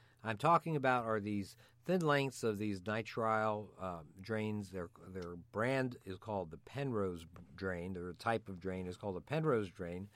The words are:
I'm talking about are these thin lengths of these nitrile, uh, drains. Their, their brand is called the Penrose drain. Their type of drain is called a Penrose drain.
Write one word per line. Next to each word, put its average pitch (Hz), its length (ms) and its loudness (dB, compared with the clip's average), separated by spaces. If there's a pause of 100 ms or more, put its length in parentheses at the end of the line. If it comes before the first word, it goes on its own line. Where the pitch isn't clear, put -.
(240)
I'm 110 120 -2
talking 160 400 4
about 127 280 4
are 110 160 2
these 101 360 -2 (280)
thin 175 220 2
lengths 139 380 4
of 107 140 2
these 101 220 0
nitrile, 110 840 2 (140)
uh, 90 220 -4 (180)
drains. 107 500 -2
Their, 90 180 -4 (240)
their 87 220 -6 (160)
brand 127 460 0 (100)
is 95 100 -6
called 95 360 -4
the 80 60 -12
Penrose 101 680 -2 (300)
drain. 92 380 -2
Their 87 180 -6
type 113 360 -2
of 92 120 -10
drain 92 260 -4
is 90 100 -6
called 98 200 -6
a 87 40 -4
Penrose 135 500 0
drain. 90 460 -8